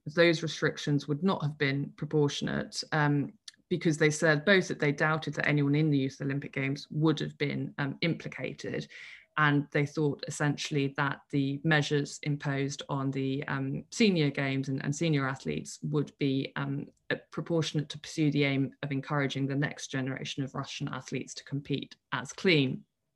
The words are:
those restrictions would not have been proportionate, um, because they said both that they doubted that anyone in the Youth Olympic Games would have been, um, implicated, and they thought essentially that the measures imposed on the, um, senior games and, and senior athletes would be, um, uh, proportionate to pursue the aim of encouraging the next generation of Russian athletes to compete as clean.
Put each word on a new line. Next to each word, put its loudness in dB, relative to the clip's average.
those 6
restrictions -2
would -2
not 0
have -2
been 0
proportionate, -2
um, 2
because 2
they 6
said 2
both 6
that -4
they 2
doubted 0
that -2
anyone 4
in 4
the 4
Youth -2
Olympic -4
Games -4
would 2
have -6
been, -4
um, -4
implicated, -6
and 4
they 2
thought -2
essentially 0
that -2
the 0
measures 2
imposed -2
on -2
the, -2
um, -2
senior 6
games 0
and, -2
and 0
senior 2
athletes -4
would 0
be, 0
um, -4
uh, -2
proportionate -2
to -12
pursue 0
the 4
aim 2
of -4
encouraging 0
the -2
next -2
generation -4
of -8
Russian -6
athletes -8
to -16
compete -6
as -4
clean. 4